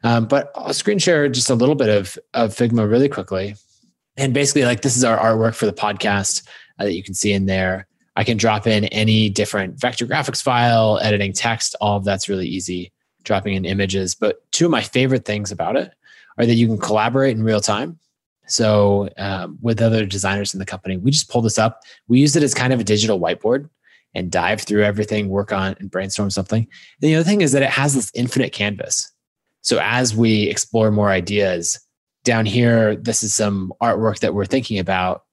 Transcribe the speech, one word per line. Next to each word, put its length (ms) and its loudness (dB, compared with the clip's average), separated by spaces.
Um, 240 2
but 280 0
I'll 200 -6
screen 240 0
share 300 4
just 200 -2
a 60 4
little 200 4
bit 140 2
of, 300 0
of 200 0
Figma 360 2
really 180 4
quickly. 460 -6
And 160 0
basically, 300 2
like, 180 0
this 160 0
is 60 4
our 140 2
artwork 360 2
for 100 -2
the 80 0
podcast, 720 -2
uh, 60 -4
that 100 -2
you 80 -6
can 120 -12
see 180 -2
in 140 0
there. 400 -2
I 100 0
can 120 0
drop 300 0
in 200 2
any 440 2
different 500 -4
vector 260 -2
graphics 360 -4
file, 580 4
editing 320 0
text, 480 -4
all 160 0
of 80 -4
that's 240 -2
really 200 -4
easy, 440 -8
dropping 320 -4
in 100 -4
images. 500 -2
But 280 -2
two 140 2
of 40 2
my 120 0
favorite 420 0
things 260 -4
about 260 -4
it 140 -4
are 80 0
that 100 4
you 120 4
can 120 0
collaborate 580 0
in 80 -2
real 160 2
time. 380 -4
So, 720 2
um, 460 -8
with 180 0
other 240 2
designers 480 -4
in 60 -8
the 80 -8
company, 320 -8
we 140 0
just 180 -2
pull 100 0
this 180 0
up. 220 0
We 120 6
use 160 4
it 60 4
as 100 2
kind 220 2
of 60 0
a 40 -2
digital 340 2
whiteboard 520 -2
and 160 -6
dive 300 0
through 240 2
everything, 460 -2
work 220 -2
on 260 -2
and 120 -14
brainstorm 380 -4
something. 360 -2
And 460 -4
the 40 4
other 100 2
thing 160 2
is 120 2
that 100 4
it 80 0
has 240 0
this 200 -2
infinite 380 -2
canvas. 580 -4
So 200 0
as 320 0
we 360 2
explore 400 0
more 180 2
ideas, 720 -2
down 220 2
here, 500 4
this 280 -4
is 120 -4
some 460 -2
artwork 380 0
that 160 -2
we're 100 -2
thinking 340 -2
about. 540 -2